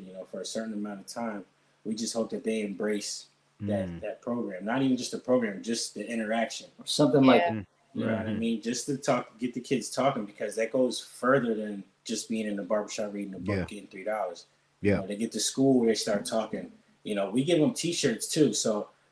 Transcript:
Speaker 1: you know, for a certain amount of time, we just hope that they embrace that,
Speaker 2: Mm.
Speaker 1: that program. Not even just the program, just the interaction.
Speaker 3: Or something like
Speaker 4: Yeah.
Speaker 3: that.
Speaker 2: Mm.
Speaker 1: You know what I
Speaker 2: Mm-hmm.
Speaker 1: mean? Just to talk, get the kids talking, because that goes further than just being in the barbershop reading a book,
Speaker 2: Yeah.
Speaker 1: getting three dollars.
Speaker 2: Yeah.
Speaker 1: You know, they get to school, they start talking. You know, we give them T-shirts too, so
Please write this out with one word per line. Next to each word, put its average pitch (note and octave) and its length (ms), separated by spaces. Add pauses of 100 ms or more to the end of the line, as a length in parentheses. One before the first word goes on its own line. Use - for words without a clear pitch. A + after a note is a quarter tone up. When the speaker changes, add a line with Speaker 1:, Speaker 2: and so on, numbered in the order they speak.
Speaker 1:
you F#2 80
know, F#2 180
for G2 100
a F#2 40
certain A2 280
amount G#2 280
of - 60
time, A2 360 (420)
we A2 100
just A2 180
hope A2+ 180
that G#2 120
they A2 180
embrace G#2 680 (340)
that, G2+ 260
Speaker 2:
Mm. E2+ 140
Speaker 1:
that G#2 200
program. G2+ 440
Not B2 160
even C3 160
just B2 140
the G#2+ 80
program, A2+ 420
just A2+ 320
the G#2+ 140
interaction. A2+ 600 (120)
Speaker 3:
Or - 60
something C#3+ 380
like B2+ 180
Speaker 4:
Yeah. E3+ 120
Speaker 3:
that. - 80
Speaker 2:
Mm. - 40 (280)
Speaker 1:
You A2+ 120
know A2 80
what A2 80
I A2 80
Speaker 2:
Mm-hmm. G#2+ 100
Speaker 1:
mean? A2+ 220
Just A#2+ 260
to C#3 100
talk, B2 400
get A#2+ 160
the - 60
kids A#2+ 300
talking, B2 360
because G#2+ 300
that A2+ 160
goes B2+ 280
further B2 540
than G#2+ 300 (200)
just - 260
being A2 180
in G#2 80
the G2 80
barbershop G#2 500
reading G2+ 220
a F#2 40
book, F#2+ 160
Speaker 2:
Yeah. F2+ 100
Speaker 1:
getting F#2+ 220
three F#2+ 180
dollars. G2+ 400 (360)
Speaker 2:
Yeah. G2 140
Speaker 1:
You F2 60
know, F#2+ 60
they G#2 100
get A2+ 160
to A2 60
school, C3 460
they A2+ 80
start G#2 320
talking. G#2 460 (320)
You G#2 120
know, G2 140
we B2 140
give E3 160
them B2+ 140
T-shirts C#3 540
too, C3+ 260
so G#2 360 (220)